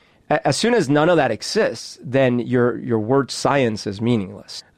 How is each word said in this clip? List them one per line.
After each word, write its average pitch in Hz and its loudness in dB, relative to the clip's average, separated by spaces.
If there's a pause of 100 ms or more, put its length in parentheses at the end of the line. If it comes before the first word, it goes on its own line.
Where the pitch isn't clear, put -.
(280)
a-, 151 0
as 143 0
soon 233 2
as 147 2
none 147 4
of 175 4
that 135 2
exists, - -4
then 127 2
your, 120 0
your 117 -2
word 123 0
science 123 0
is 104 -6
meaningless. 104 -4 (160)